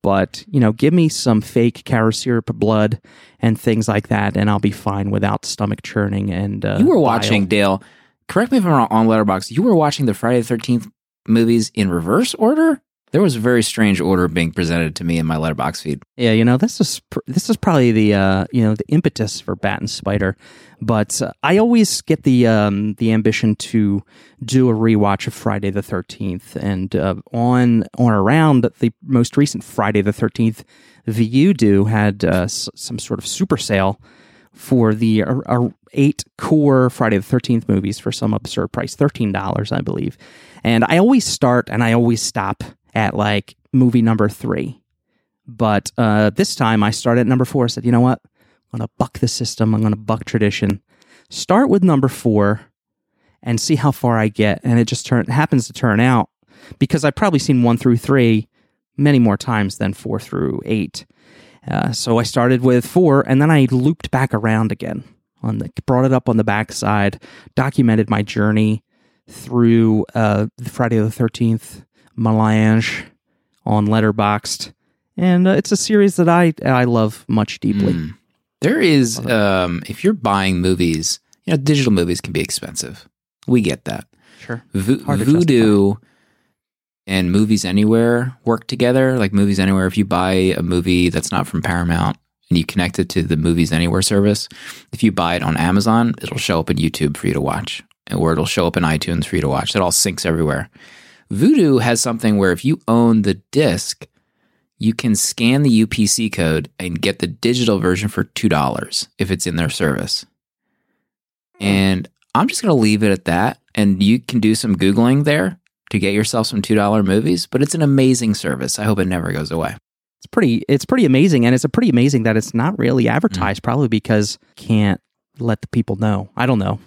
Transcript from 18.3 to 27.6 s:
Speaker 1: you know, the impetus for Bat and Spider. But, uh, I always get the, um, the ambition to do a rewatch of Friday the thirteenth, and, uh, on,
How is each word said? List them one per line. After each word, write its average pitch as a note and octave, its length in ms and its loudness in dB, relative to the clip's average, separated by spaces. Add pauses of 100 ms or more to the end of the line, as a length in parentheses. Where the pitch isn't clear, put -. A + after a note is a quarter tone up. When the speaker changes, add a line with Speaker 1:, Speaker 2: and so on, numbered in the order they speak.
Speaker 1:
you B2 100 0
know, G#2+ 120 2
the G#2+ 140 -6
impetus C#3+ 520 -2
for F#2+ 160 -8
Bat G2 240 -4
and G#2 100 -8
Spider. G2 460 -4 (460)
But, G#2+ 400 -2
uh, - 100 -8 (100)
I E3+ 140 2
always A3+ 460 2
get - 220 -2
the, B2 220 4
um, G#2 520 2
the A2+ 140 0
ambition A2 440 0
to G2+ 460 0 (420)
do B2+ 240 2
a A#2 60 2
rewatch G#2+ 520 2
of A2 60 -8
Friday G2+ 380 -4
the G2 120 -4
thirteenth, F#2 720 -8
and, F#2+ 400 -6
uh, F#2 200 0 (180)
on, A#2+ 520 2 (120)